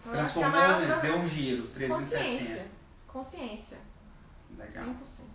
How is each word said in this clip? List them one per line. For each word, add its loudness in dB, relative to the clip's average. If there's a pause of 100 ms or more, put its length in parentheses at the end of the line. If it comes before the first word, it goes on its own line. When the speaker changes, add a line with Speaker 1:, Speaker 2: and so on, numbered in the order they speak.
Speaker 1:
então -10
eu 0
acho 2
que 2
a 6
Speaker 2:
Transformou, -
Speaker 1:
maior 8
Speaker 2:
mas 2
Speaker 1:
tra-, 4
Speaker 2:
deu 2
um 2
giro, 0
trezentos -2
e -4
sessenta. 0
Speaker 1:
consciência, -4 (400)
consciência. -10 (800)
Speaker 2:
Legal. -12
Speaker 1:
Cem -6
por -14
cento. -14